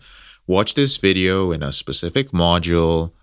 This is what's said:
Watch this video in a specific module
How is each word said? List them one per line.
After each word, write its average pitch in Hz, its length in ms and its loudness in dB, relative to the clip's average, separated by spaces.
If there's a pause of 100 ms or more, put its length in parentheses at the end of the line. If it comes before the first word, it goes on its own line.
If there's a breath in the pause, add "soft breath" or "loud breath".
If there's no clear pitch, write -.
(480 loud breath)
Watch 95 260 0
this 139 240 0
video 92 540 2
in 78 100 -4
a 71 120 -6
specific 131 580 -6
module 85 800 2 (120)